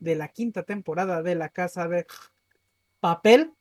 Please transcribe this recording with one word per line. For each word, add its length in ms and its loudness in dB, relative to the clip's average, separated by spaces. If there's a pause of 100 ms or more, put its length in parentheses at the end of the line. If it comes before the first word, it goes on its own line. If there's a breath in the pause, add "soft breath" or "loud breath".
de 160 -2
la 120 -6
quinta 360 -6
temporada 580 -4
de 140 0
La 120 -4
Casa 400 -6
de 180 -2 (920)
Papel, 640 4